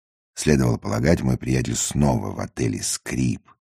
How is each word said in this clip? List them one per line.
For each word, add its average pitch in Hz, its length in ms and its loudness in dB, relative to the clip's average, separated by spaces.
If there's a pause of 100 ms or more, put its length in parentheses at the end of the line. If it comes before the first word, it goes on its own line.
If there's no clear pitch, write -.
(340)
Следовало 76 460 2
полагать, 85 420 2
мой 64 160 0
приятель 60 380 -2
снова 60 560 0
в 50 80 -10
отеле 50 420 -4
"Скрип". - 680 -4 (240)